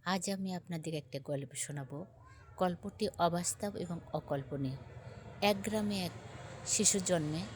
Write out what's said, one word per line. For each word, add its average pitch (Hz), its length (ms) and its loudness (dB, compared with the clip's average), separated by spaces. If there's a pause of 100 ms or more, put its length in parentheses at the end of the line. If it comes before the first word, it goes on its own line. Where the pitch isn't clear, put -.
আজ 185 260 2
আমি 190 240 0
আপনাদের 165 400 -4
একটা 143 240 -4
গল্প 139 360 -4
শোনাবো। 143 520 -6 (500)
গল্পটি 180 520 0
অবাস্তব 175 680 2
এবং 170 240 -4 (120)
অকল্পনীয়। 139 640 -2 (640)
এক 202 220 6
গ্রামে 208 360 0
এক 180 120 0 (560)
শিশু 202 340 6
জন্মে। 165 560 2